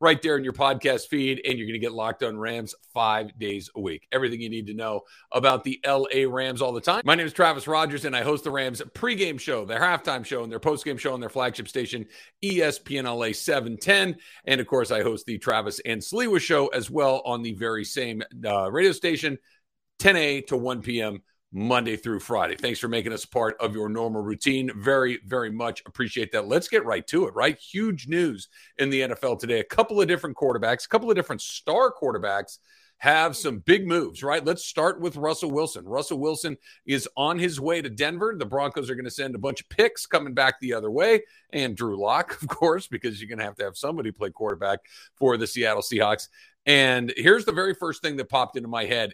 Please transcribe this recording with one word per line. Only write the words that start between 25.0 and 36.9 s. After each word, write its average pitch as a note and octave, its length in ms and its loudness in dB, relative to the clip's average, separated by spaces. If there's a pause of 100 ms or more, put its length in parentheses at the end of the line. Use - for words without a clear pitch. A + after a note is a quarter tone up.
very A#2 280 -2
much A2+ 340 -6
appreciate A#2 460 -4
that. G#2 160 -2
Let's D#3 180 2
get G#3 180 2
right G#2+ 220 -2
to E3+ 220 2
it, - 60 -10
right? C#3+ 220 2
Huge F#3 520 -4
news D#3 400 -2 (280)
in C#3 140 2
the C3 140 2
N A#2+ 80 -2
F - 100 -8
L B2 140 2
today. A#2 240 0
A G2+ 40 -2
couple - 360 2
of F3 80 4
different E3+ 280 0
quarterbacks, A#2+ 480 2
a - 40 -16
couple A3+ 220 2
of F#3+ 60 6
different E3 260 -2
star A#3+ 520 0
quarterbacks G#2 640 -2 (400)
have D#3 380 4
some B2+ 220 -4
big F#3+ 280 4
moves, D3+ 360 0
right? C#3+ 220 0
Let's D#3+ 200 -2
start E3+ 360 0
with E3 160 -4
Russell D3+ 360 -2
Wilson. C#3+ 320 -2
Russell C3+ 340 -4
Wilson D3+ 380 -4 (300)
is C3+ 300 -2